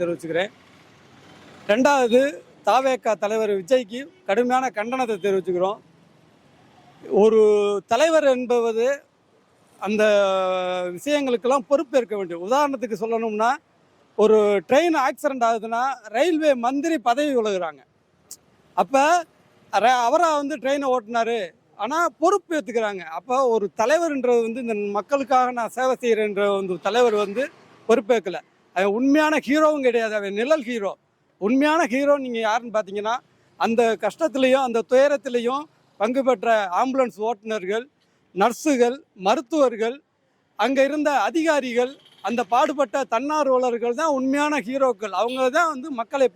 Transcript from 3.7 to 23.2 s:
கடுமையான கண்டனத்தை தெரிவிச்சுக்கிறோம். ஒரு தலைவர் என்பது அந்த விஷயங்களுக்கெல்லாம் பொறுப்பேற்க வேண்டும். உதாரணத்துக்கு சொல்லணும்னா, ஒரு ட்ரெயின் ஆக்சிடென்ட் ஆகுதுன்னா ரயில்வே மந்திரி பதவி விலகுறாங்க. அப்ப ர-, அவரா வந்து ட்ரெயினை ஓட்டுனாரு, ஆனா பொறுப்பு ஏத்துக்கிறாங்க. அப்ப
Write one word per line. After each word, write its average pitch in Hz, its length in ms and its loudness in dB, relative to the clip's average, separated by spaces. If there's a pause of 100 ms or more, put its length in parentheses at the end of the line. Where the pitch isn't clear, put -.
கடுமையான 247 500 0
கண்டனத்தை 240 400 -4
தெரிவிச்சுக்கிறோம். 190 600 -2 (1500)
ஒரு 220 180 6 (500)
தலைவர் 302 340 2 (100)
என்பது 233 500 -2 (920)
அந்த 208 240 0 (880)
விஷயங்களுக்கெல்லாம் 269 760 -2
பொறுப்பேற்க 254 500 -2
வேண்டும். 175 260 -8
உதாரணத்துக்கு 254 560 -2
சொல்லணும்னா, 220 480 -2 (680)
ஒரு 220 200 6 (300)
ட்ரெயின் 320 280 4 (100)
ஆக்சிடென்ட் 269 420 -2
ஆகுதுன்னா 226 340 -2 (320)
ரயில்வே 311 380 2 (120)
மந்திரி 285 320 0 (120)
பதவி 285 280 2
விலகுறாங்க. 180 440 -2 (960)
அப்ப 202 200 0 (760)
ர-, 240 340 4
அவரா 320 220 2 (120)
வந்து 285 220 -6
ட்ரெயினை 277 320 -2
ஓட்டுனாரு, 233 440 -2 (400)
ஆனா 254 200 -4 (220)
பொறுப்பு 339 360 2
ஏத்துக்கிறாங்க. 208 460 -4 (160)
அப்ப 254 200 -2 (160)